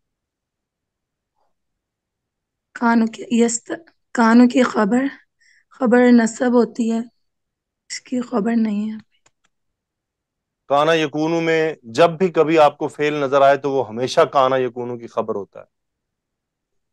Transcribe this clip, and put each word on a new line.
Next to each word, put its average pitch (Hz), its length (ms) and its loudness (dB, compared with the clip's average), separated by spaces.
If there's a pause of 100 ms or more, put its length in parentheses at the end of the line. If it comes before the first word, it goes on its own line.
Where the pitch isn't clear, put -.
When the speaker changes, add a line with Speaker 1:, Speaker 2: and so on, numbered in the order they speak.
(2750)
Speaker 1:
कानू 233 320 0
की, 226 360 -4
यस्त-, - 500 -6 (220)
कानू 240 340 6
की 254 140 2
खबर, 247 460 0 (640)
खबर 247 260 0
नसब 240 560 2
होती 226 360 0
है, 226 200 -6 (800)
इसकी - 300 -10
खबर 233 360 -4
नहीं 220 340 -4
है। 220 100 -12 (1700)
Speaker 2:
काना 147 240 2
यकूनू 156 480 -2
में 160 440 -2
जब 156 320 2
भी 185 120 0
कभी 160 280 0
आपको 147 320 2
फेल 147 360 -4
नजर 139 180 2
आए 139 140 4
तो 139 140 -6
वो 135 120 -2
हमेशा 123 420 -2
काना 131 320 0
यकूनू 123 420 -6
की 117 80 -18
खबर 110 280 -6
होता 101 260 -12
है। 95 60 -20 (1300)